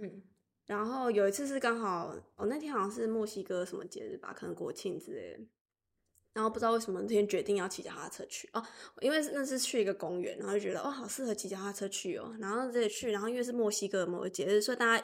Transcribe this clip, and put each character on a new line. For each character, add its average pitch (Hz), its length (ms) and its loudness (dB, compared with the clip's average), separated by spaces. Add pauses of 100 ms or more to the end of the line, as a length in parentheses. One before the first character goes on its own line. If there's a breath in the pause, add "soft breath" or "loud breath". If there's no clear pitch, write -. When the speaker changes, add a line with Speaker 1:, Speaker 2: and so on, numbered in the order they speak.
Speaker 1:
嗯。 196 220 -10 (460)
Speaker 2:
然 202 160 0
后 254 240 0
有 202 180 8
一 202 40 6
次 277 160 -2
是 269 120 0
刚 233 200 2
好， 180 360 -2 (200)
哦， 202 100 -4
那 262 140 0
天 302 120 -6
好 233 100 2
像 196 100 2
是 226 160 -2
墨 220 180 0
西 208 160 -6
哥 185 240 -2
什 180 100 -10
么 190 80 -6
节 - 220 -10
日 - 120 -8
吧， - 200 -10
可 - 80 -10
能 175 80 -4
国 170 180 -4
庆 - 280 -4
之 - 140 -10
类 90 200 -8
的。 - 60 -14 (920)
然 220 120 -2
后 220 60 4
不 220 100 -4
知 240 40 0
道 226 100 6
为 233 60 4
什 220 140 -4
么 180 80 -2
那 202 60 -2
天 208 200 6
决 190 140 2
定 202 160 2
要 185 100 0
骑 - 140 -6
脚 - 80 -8
踏 156 180 -10
车 - 200 -10
去， - 260 -10
哦， 226 100 -2 (380 loud breath)
因 269 100 4
为 311 80 4 (140)
那 277 100 0
是 262 140 -2
去 247 240 2
一 - 20 6
个 196 80 4
公 180 300 -2
园， - 160 -4
然 208 100 -6
后 196 60 0
就 208 60 4
觉 196 120 -2
得， 185 80 -2
哦， - 80 -2
好 262 200 -6
适 269 180 -4
合 226 80 2
骑 202 160 -4
脚 196 80 -4
踏 202 160 -4
车 196 160 -4
去 - 280 -4
哦。 - 220 -8
然 196 80 -4
后 240 240 0
直 240 80 2
接 220 80 4
去， 220 240 -2
然 202 80 2
后 208 80 0
因 240 80 0
为 247 80 0
是 247 80 -2
墨 233 180 4
西 202 180 0
哥 190 180 2
某 175 140 -2
个 185 100 -2
节 - 160 -2
日， 208 160 6
所 233 100 0
以 247 60 0
大 226 180 6
家 - 80 4